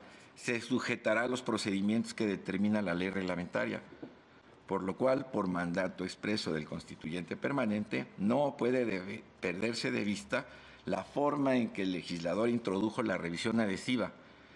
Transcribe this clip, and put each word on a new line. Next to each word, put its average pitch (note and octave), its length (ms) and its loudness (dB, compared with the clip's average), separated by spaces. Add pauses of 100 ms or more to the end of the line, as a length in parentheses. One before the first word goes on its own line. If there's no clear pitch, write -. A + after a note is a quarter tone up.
(360)
se A#2+ 240 -2
sujetará A2+ 600 2
a - 60 0
los B2+ 140 -2
procedimientos G#2+ 720 2
que A2 140 2
determina G2 520 2
la F2+ 140 0
ley F2+ 160 0
reglamentaria, F#2 720 -2 (840)
por F#2+ 160 0
lo F#2 140 -2
cual, C3 340 2
por G2+ 160 2
mandato F2+ 560 0
expreso G#2 500 -2
del D#2 140 0
constituyente E2 720 -8
permanente, B2+ 720 0 (100)
no C3 400 4
puede B2+ 260 4
debe-, G2+ 380 -4 (180)
perderse A2+ 520 0
de A#2 100 0
vista G#2 420 0 (420)
la F#2+ 180 0
forma C#3+ 500 2
en A#2 140 4
que - 140 -4
el F#2+ 100 2
legislador F2 560 0
introdujo A2 560 2
la G2 120 2
revisión E2+ 440 0
adhesiva, G2+ 500 0 (460)